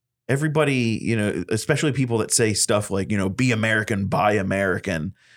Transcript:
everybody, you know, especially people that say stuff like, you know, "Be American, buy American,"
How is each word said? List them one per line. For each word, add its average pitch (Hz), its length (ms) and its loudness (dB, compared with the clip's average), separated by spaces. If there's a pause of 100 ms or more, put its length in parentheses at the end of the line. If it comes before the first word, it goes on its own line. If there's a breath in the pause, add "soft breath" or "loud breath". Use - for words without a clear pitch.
(280)
everybody, 139 760 0
you 110 140 0
know, 104 340 0
especially 143 440 0
people 123 260 0
that - 120 -2
say 110 220 2
stuff 104 380 0
like, 98 200 -2
you 107 60 0
know, 95 120 0
"Be 127 220 2
American, 107 560 0
buy 104 260 2
American," 98 800 -2 (220 soft breath)